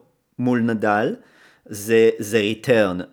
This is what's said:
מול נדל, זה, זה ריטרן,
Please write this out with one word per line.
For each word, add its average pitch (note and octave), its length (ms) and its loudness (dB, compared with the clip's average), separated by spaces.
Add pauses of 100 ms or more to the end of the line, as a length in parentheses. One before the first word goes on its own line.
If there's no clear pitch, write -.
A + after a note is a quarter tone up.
(400)
מול B2 220 0
נדל, A2 540 -2 (500)
זה, A2+ 440 2 (100)
זה G#2+ 180 -4
ריטרן, G#2 600 0 (140)